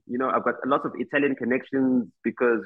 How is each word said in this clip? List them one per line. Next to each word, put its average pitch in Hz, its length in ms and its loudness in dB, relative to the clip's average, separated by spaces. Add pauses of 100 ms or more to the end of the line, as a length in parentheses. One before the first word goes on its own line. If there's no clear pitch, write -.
you 123 120 -6
know, 131 120 0
I've 113 140 0
got 120 120 0 (100)
lots 143 200 0
of 139 120 -6
Italian 139 380 0
connections 127 720 0 (160)
because, 117 420 2